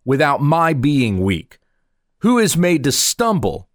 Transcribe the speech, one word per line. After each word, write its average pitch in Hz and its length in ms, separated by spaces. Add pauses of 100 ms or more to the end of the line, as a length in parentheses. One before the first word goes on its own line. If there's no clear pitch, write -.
without 139 360
my 160 340
being 123 500
weak? 95 340 (600)
Who 240 200
is 214 180
made 175 280
to 131 80
stumble 160 840